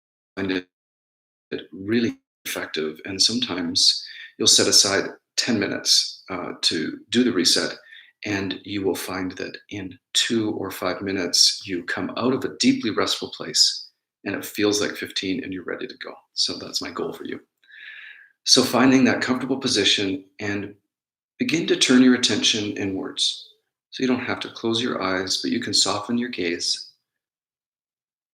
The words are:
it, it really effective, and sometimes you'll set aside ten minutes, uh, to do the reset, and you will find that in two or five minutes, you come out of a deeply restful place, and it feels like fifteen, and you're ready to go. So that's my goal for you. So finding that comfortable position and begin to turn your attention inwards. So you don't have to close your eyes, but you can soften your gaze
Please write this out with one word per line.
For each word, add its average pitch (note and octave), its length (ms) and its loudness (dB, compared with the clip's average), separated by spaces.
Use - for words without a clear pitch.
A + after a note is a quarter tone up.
it, F#2 300 -2
it - 200 -8
really G#2 460 0
effective, D#2 600 -6
and F#2+ 160 -4
sometimes F2+ 800 2
you'll A2+ 100 2
set - 200 6
aside G2 380 4
ten A2+ 220 2
minutes, - 680 0
uh, F2 320 -8
to D#2 380 -2
do A#2+ 140 4
the A#2+ 80 4
reset, - 440 2
and G2 380 -4
you G2+ 200 -6
will F2+ 120 0
find F#2 380 -4
that - 240 -10
in F#2+ 280 -10
two A2 380 2
or F#2+ 200 -6
five F#2 300 -4
minutes, G2 640 2
you F2+ 180 -6
come F#2+ 340 -6
out B2 160 2
of C3 100 -2
a F2 160 -6
deeply A#2+ 300 2
restful - 400 -2
place, - 600 0
and G2+ 120 -4
it - 100 -8
feels G#2 360 2
like - 140 -2
fifteen, - 480 -4
and F#2+ 100 -8
you're F2+ 100 -8
ready - 240 -8
to - 100 -16
go. - 160 -14
So - 240 -2
that's - 240 -8
my - 100 -8
goal - 220 -6
for - 120 -14
you. - 140 -8
So - 180 6
finding C3 420 6
that G2+ 160 4
comfortable B2+ 360 0
position G2+ 680 2
and G2+ 360 -4
begin C3+ 280 0
to F3+ 80 4
turn B2+ 260 6
your B2+ 140 10
attention G#2 580 0
inwards. - 760 -4
So - 120 -6
you B2+ 40 0
don't B2 120 2
have - 220 -4
to - 80 -8
close A2+ 320 -2
your B2+ 200 -2
eyes, F#2+ 400 -2
but C3 100 -2
you B2+ 80 0
can A2 140 -4
soften G#2 440 0
your A#2+ 120 -2
gaze - 600 -4